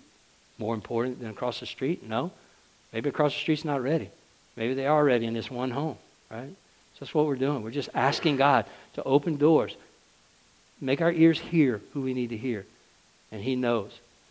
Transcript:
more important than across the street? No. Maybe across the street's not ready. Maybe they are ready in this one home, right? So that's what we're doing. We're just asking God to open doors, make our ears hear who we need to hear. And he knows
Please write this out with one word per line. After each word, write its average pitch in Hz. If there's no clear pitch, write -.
more 113
important 120
than 113
across 120
the 117
street? -
No. 123
Maybe 117
across 143
the -
street's 151
not 143
ready. 131
Maybe 117
they 135
are 151
ready 120
in 113
this 110
one 127
home, 135
right? 120
So -
that's 135
what 156
we're 147
doing. 135
We're 110
just 135
asking 143
God 135
to -
open 143
doors, 139
make 135
our 170
ears 160
hear 135
who 143
we 131
need 123
to 117
hear. 110
And 104
he 127
knows 120